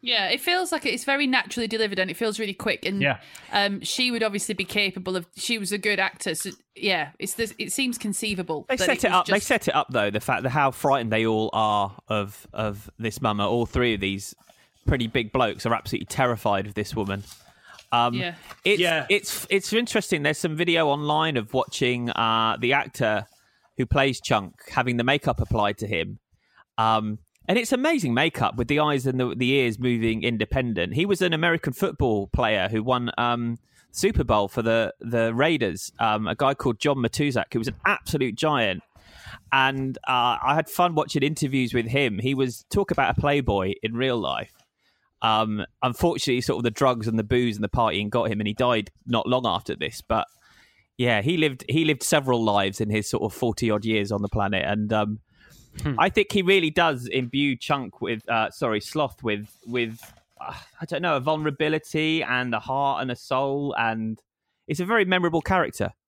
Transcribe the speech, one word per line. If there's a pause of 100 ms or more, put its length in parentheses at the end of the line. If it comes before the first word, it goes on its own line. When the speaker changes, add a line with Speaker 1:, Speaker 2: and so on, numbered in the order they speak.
Speaker 1:
Yeah,
it
feels
like
it's
very
naturally
delivered
and
it
feels
really
quick.
And,
Speaker 2:
Yeah. (320)
Speaker 1:
um,
she
would
obviously
be
capable
of,
she
was
a
good
actor.
So, (240)
yeah, (100)
it's
this,
it
seems
conceivable
Speaker 3:
They
Speaker 1:
that
Speaker 3:
set
Speaker 1:
it
Speaker 3:
it
Speaker 1:
was
Speaker 3:
up.
They
Speaker 1:
just
Speaker 3:
set
it
up
though.
The
fact
that
how
frightened
they
all
are (140)
of,
of
this
mama,
all
three
of
these (540)
pretty
big
blokes
are
absolutely
terrified
of
this
woman. (680)
Um,
Speaker 1:
Yeah. (300)
Speaker 3:
it's,
Speaker 2:
Yeah.
Speaker 3:
it's,
it's
interesting.
There's
some
video
online
of
watching,
uh,
the
actor (480)
who
plays
Chunk (140)
having
the
makeup
applied
to
him. (580)
Um, (280)
and
it's
amazing
makeup
with
the
eyes
and
the,
the
ears
moving
independent.
He
was
an
American
football
player
who
won,
um, (320)
Super
Bowl
for
the,
the
Raiders,
um,
a
guy
called
John
Matuzak,
who
was
an (100)
absolute
giant. (680)
And, (100)
uh,
I
had
fun
watching
interviews
with
him.
He
was,
talk
about
a
playboy
in
real
life. (680)
Um, (180)
unfortunately,
sort
of
the
drugs
and
the
booze
and
the
partying
got
him,
and
he
died (160)
not
long
after
this.
But (720)
yeah,
he
lived,
he
lived
several
lives
in
his
sort
of
forty
odd
years
on
the
planet.
And,
um, (640)
Speaker 2:
Hmm.
Speaker 3:
I
think
he
really
does
imbue
Chunk
with,
uh,
sorry,
Sloth
with, (180)
with, (400)
uh, (260)
I
don't
know,
a
vulnerability
and
a
heart
and
a
soul.
And (480)
it's
a
very
memorable
character. (140)